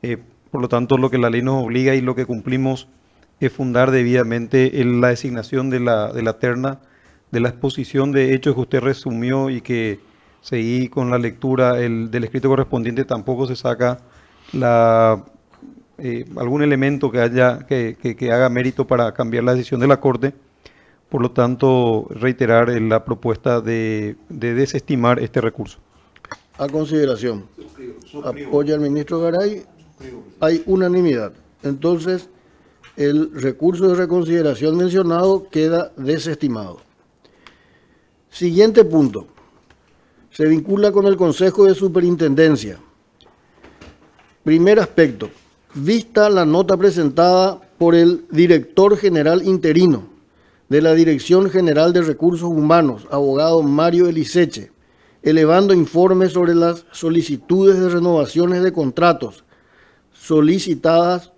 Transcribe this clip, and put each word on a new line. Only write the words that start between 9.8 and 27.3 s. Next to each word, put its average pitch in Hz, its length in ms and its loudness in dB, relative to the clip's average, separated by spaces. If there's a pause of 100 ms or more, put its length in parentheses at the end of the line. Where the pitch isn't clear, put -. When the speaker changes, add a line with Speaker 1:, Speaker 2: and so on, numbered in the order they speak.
Speaker 1:
seguí 123 480 -4
con 127 200 -4
la 123 80 0
lectura 123 600 -2
el, 113 320 -4
del 117 140 -4
escrito 135 240 -4
correspondiente, 127 560 -2
tampoco 127 420 -4
se 123 80 -6
saca 123 460 -4 (500)
la, 113 720 2 (760)
eh, 120 280 -10 (100)
algún 127 260 -4
elemento 139 480 0
que 120 120 -2
haya, 120 440 0
que, 117 340 -4
que, 117 180 -6
que 120 160 -4
haga 127 160 2
mérito 123 360 -4
para 120 280 -2
cambiar 117 320 -4
la 123 80 2
decisión 127 260 -4
de 127 80 0
la 139 140 2
Corte. 131 320 -2 (760)
Por 135 140 -4
lo 123 100 -2
tanto, 123 800 0
reiterar, 117 600 0
eh, 120 120 -2
la 110 240 -2
propuesta 120 560 -4
de, 110 560 -6 (100)
de 120 260 -6
desestimar 123 680 -2
este 117 200 -4
recurso. 113 400 -8 (800)
Speaker 2:
A 143 100 -6
consideración. 135 800 -2 (100)